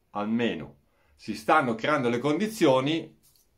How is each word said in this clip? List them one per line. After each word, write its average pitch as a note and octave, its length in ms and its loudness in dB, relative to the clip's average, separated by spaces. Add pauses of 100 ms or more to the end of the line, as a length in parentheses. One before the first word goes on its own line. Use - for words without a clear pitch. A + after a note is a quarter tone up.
(120)
almeno, G#2 640 -4 (400)
si - 200 -10
stanno D3 400 2
creando C3+ 340 0
le A#2+ 100 0
condizioni D3+ 1000 0 (380)